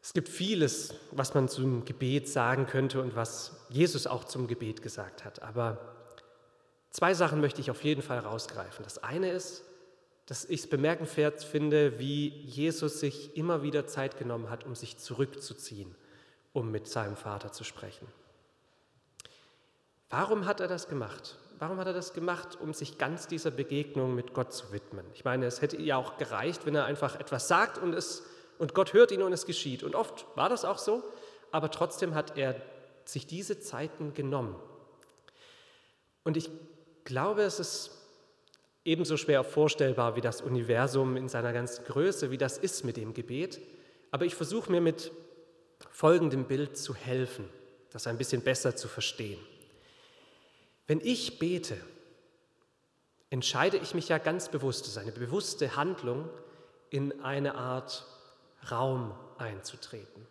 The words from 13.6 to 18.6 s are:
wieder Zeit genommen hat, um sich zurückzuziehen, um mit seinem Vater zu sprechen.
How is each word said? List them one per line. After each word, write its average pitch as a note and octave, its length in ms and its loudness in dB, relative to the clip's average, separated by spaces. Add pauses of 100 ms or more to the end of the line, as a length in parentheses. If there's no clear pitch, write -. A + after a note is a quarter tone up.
wieder D3 240 0
Zeit - 320 -4
genommen A#2 320 -4
hat, A#2 140 -8
um B2+ 120 -8
sich - 220 -12
zurückzuziehen, A2+ 1000 -6 (580)
um A2+ 180 0
mit G#2+ 160 -4
seinem G#2 280 -2
Vater G2+ 360 -8
zu - 120 -12
sprechen. - 440 -12 (2000)